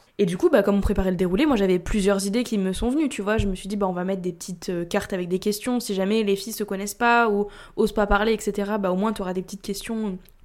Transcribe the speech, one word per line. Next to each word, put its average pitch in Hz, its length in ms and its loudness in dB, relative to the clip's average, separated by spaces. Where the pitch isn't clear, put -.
Et 202 60 4
du 175 120 0
coup, 349 120 4
bah, 262 120 6
comme 202 140 4
on 196 60 2
préparait 190 280 0
le 185 80 0
déroulé, 185 300 2
moi, 285 80 4
j'avais 190 240 2
plusieurs 196 480 0
idées 226 160 0
qui 226 160 -4
me 190 120 0
sont 214 180 -2
venues, 285 200 0
tu 214 140 -6
vois. 214 140 0
Je 220 100 2
me 185 80 -2
suis - 120 -10
dit, 202 80 -4
bah, 202 120 0
on 185 60 -2
va 180 100 -4
mettre 190 180 -2
des 180 100 -4
petites, 170 380 -10
euh, 175 160 -4
cartes 196 260 -2
avec 180 160 -4
des 185 120 0
questions. 214 400 -2
Si 214 160 -4
jamais 202 280 2
les 202 120 2
filles 208 180 -6
se 214 100 -4
connaissent 202 300 -6
pas 233 360 4
ou 202 180 2
osent 214 180 2
pas 208 120 2
parler, 202 280 4
et 220 60 -2
cetera, 202 380 -2
bah, 190 140 0
au 185 40 0
moins, 208 160 0
t'auras 185 220 -4
des 185 80 -4
petites 185 220 -12
questions. 208 560 -6